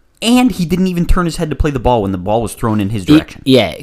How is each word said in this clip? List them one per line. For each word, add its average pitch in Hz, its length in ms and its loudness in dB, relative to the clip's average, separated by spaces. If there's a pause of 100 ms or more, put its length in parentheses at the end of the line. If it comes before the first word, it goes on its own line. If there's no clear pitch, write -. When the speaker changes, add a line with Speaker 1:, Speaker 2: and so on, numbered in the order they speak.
(200)
Speaker 1:
and 247 320 4
he 175 140 -4
didn't 185 220 0
even 175 180 -2
turn 180 180 4
his 160 120 -4
head 170 120 -4
to - 80 -6
play 156 140 0
the 135 80 -2
ball 117 240 0
when 95 100 -2
the 92 60 -4
ball 104 240 -2
was 101 120 -6
thrown 110 260 -2
in 101 100 -2
his 104 140 -6
Speaker 2:
It, - 20 -14
Speaker 1:
direction. - 400 2
Speaker 2:
yeah, 117 360 2